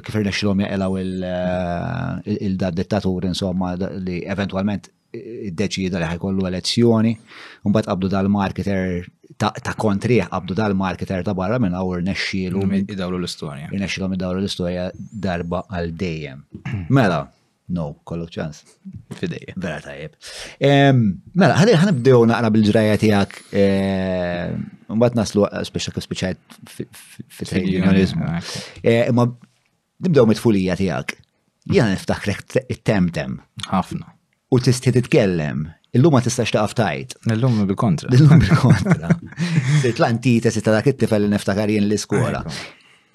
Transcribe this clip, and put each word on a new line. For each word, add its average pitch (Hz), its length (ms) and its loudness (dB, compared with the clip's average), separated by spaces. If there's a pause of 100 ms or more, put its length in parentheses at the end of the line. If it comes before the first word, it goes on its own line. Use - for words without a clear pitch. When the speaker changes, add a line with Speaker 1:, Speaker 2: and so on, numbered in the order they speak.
Speaker 1:
kif - 100 -10
irnexxilhom 101 460 -2
jaqilgħu 95 400 -2
il-, 92 240 -6
eh, 87 1040 -4
il-, 104 160 -2
il-, 95 160 -2
da 95 100 -2
dittatur, 92 540 -2
insomma, 90 500 -2
da-, 90 220 -4
li 92 260 -6
eventwalment 95 680 -4 (160)
iddeċida 98 920 -6
li 85 80 -2
ħajkollu 92 400 -2
elezzjoni, 113 720 2 (500)
u 104 80 2
mbagħad 107 160 2
qabdu 95 240 -2
dal-marketer 95 920 -2 (340)
ta', 104 160 -2
ta' - 160 -8
kontri, 107 480 0
qabdu 90 320 -6
dal-marketer 95 720 -2
ta' 104 100 -2
barra 92 240 -2
minn 95 140 0
hawn 90 300 -4
irnexxielu 92 580 -4
Speaker 2:
Mm, 98 320 0
idawru 92 240 -6
l-istorja. 82 560 -8
Speaker 1:
Irnexxielhom 95 400 -4
idawru 92 320 -2
l-istorja 90 480 -4
darba 90 720 -6
għal 85 320 -6
dejjem. 78 480 -8 (240)
Speaker 2:
<clears throat> 95 240 -6
Speaker 1:
Mela, 95 300 2 (460)
no, 85 180 -4 (180)
kollok 85 280 -8
ċans. 78 280 -8 (560)
Speaker 2:
Fidejja. - 400 -10
Speaker 1:
Vera 80 240 -8
tajjeb. 73 320 -14 (480)
Ehm, 139 400 6 (300)
mela, 147 260 4
ħalli, 208 200 6
ħanibdew 131 520 6
naqra 110 240 2
bil-ġraja 107 480 4
tiegħek, 104 400 2 (240)
ehm, 92 960 0 (260)
mbagħad 117 320 2
naslu, 101 300 2 (160)
speċa-, - 320 -8
kif 87 80 -8
spiċajt - 640 -8
fi, - 160 -12
fi, - 400 -20
fi - 240 -14
trade 92 160 -2
Speaker 2:
Trade 92 160 -2
Speaker 1:
unionizmu. 95 420 2
Speaker 2:
union, 80 160 -4
ecco. - 240 -10 (180)
Speaker 1:
Eh, 117 280 2
imma 120 180 2 (720)
nibdew 143 280 4
mit-tfulija 98 480 2
tiegħek. 85 400 -4 (500)
Jiena 151 260 4
niftakrek 95 520 -4
t-, - 240 -2
it-temtem. 85 680 -2 (320)
Speaker 2:
Ħafna. - 460 -4 (380)
Speaker 1:
U 131 60 6
tisti 127 360 0
titkellem. 87 720 0 (260)
Illum 139 240 4
ma 120 80 4
tistax 113 300 -2
taqaf 107 180 0
tajt. 78 460 -4 (100)
Speaker 2:
Illum 113 400 2
bil-kontra. 95 480 -2
Speaker 1:
Illum 151 240 8
bil-kontra. 165 720 4 (320)
<laughs> 151 380 2
Sirt 120 180 0
l-antitesi 113 640 2
ta' 107 80 4
dak 110 160 2
it-tifel 107 380 2
li - 20 2
niftakar 104 400 0
jien 107 160 2
l-iskola. 98 560 0
Speaker 2:
Ecco. - 340 -12 (400)